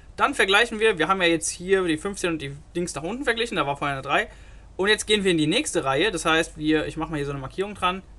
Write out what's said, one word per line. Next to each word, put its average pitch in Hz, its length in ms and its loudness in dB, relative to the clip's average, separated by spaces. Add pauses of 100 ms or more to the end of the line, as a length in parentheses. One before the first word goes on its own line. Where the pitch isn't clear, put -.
(180)
Dann 247 180 2
vergleichen 214 440 2
wir, 214 200 2
wir 156 80 2
haben 190 140 2
ja 170 60 4
jetzt 165 220 2
hier 190 360 0
die 156 120 0
fünfzehn 190 340 -4
und 156 100 -4
die 139 100 -8 (240)
Dings 175 180 -4
nach 143 100 -8
unten 233 200 -6
verglichen, 233 320 -2
da 151 100 2
war 139 120 -2
vorher 143 180 -2
eine 135 60 -6
drei. 165 280 0 (460)
Und 190 140 0
jetzt 214 180 0
gehen 214 160 4
wir 190 80 4
in 170 60 4
die 151 100 2
nächste 180 380 0
Reihe, 147 260 2
das 165 140 -4
heißt, 160 320 2
wir, 151 280 2
ich 147 120 -8
mache 156 140 -6
mal 156 40 -4
hier 143 100 -4
so 143 60 -4
eine 139 80 -6
Markierung 190 360 -6
dran. 185 280 -2 (160)